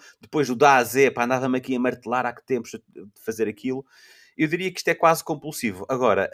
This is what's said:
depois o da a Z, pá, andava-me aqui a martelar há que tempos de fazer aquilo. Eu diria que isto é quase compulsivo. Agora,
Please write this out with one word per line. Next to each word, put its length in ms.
depois 300
o 60
da 200
a 80
Z, 280
pá, 120
andava-me 340
aqui 180
a 20
martelar 480
há 60
que 120
tempos 280
de 80
fazer 240
aquilo. 360
Eu 120
diria 220
que 80
isto 100
é 60
quase 280
compulsivo. 680
Agora, 460